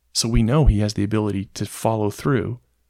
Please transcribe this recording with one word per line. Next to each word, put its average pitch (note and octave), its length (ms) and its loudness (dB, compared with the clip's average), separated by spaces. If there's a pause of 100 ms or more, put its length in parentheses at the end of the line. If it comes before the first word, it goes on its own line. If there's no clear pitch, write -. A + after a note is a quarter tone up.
(120)
So - 160 -2
we A#2 140 4
know C3 240 4
he G#2+ 140 6
has G#2 160 -2
the G2+ 80 -2
ability G2+ 500 -2
to G#2 140 -8
follow G#2+ 420 -2
through A#2 500 -2 (300)